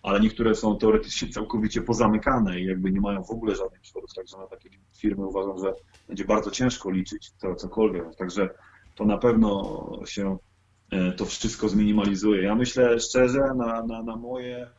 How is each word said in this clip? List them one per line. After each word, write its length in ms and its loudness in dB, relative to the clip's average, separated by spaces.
ale 180 2
niektóre 340 2
są 220 0
teoretycznie 520 2
całkowicie 540 -4
pozamykane 760 2
i 60 -4
jakby 260 0
nie 80 0
mają 240 -2
w 60 -14
ogóle 260 -2
żadnych 240 -8
przychodów, 340 -14
także 240 -14
na 80 -16
takie 220 -20
firmy 280 -2
uważam, 320 -4
że 140 -2
będzie 160 -8
bardzo 260 0
ciężko 400 -2
liczyć 460 -6
co-, 180 -6
cokolwiek. 640 -2
Także 300 -2
to 100 -6
na 140 4
pewno 540 2
się, 320 -4
e, 220 0
to 120 -4
wszystko 440 -4
zminimalizuje. 760 4
Ja 120 2
myślę 460 4
szczerze, 400 2
na, 260 -2
na, 200 -6
na 140 -8
moje 640 -10